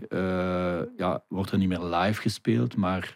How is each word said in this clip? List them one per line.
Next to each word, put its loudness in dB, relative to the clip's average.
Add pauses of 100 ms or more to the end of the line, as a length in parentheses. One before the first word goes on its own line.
eh, 0 (160)
ja, 0
wordt -2
er 2
niet 4
meer 0
live 2
gespeeld, 0
maar 0